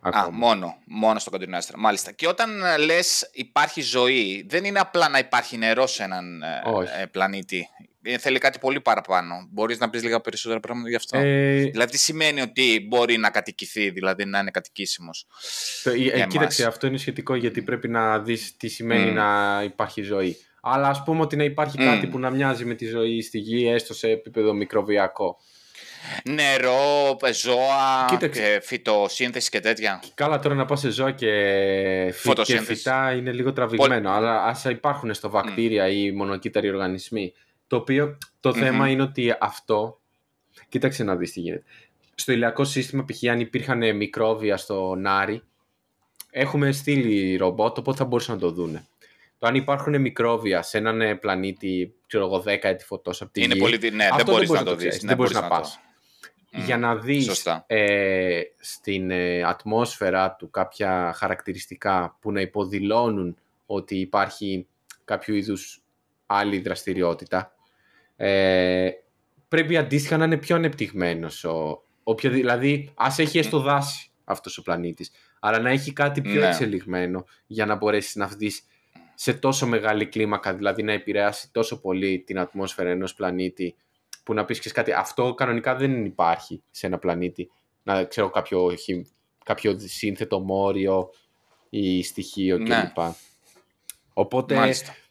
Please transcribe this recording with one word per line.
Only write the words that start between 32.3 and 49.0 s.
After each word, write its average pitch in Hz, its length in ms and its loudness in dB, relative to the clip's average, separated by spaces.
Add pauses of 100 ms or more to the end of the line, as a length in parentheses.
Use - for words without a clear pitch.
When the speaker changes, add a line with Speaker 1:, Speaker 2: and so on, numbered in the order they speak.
Speaker 2:
φυτά 131 380 0
είναι 127 200 -4
λίγο 123 200 -2
τραβηγμένο, 123 560 2
Speaker 1:
Πολ- 98 80 2
Speaker 2:
αλλά 110 280 4
άσε 123 260 0
υπάρχουν 123 440 -2
στο - 160 -6
βακτήρια 107 540 2
Speaker 1:
Μμ. 95 60 4
Speaker 2:
ή 101 220 2
μονοκύτταροι 101 560 -2
οργανισμοί. 95 640 -4 (340)
Το 127 100 -2
οποίο, 139 420 0 (220)
το - 140 2
Speaker 1:
Μμμ. 117 80 0
Speaker 2:
θέμα 135 260 4
είναι 135 140 2
ότι 127 380 0
αυτό, 107 600 -2 (680)
κοίταξε 131 360 0
να 95 120 2
δεις 87 160 -4
τι - 80 -10
γίνεται. 85 240 -6 (500)
Στο - 180 -2
ηλιακό 120 320 2
σύστημα, 139 400 -2
π.χ., 120 260 -2
αν 120 100 2
υπήρχαν 117 560 0
μικρόβια 107 600 0
στον 95 500 -4
Άρη, 98 360 0 (880)
έχουμε 139 420 0
στείλει 113 640 2
ρομπότ, 95 420 2
οπότε 135 180 -2
θα 139 80 0
μπορούσαν 120 300 -2
να 95 60 -6
το 90 100 0
δούνε. 80 360 -6 (520)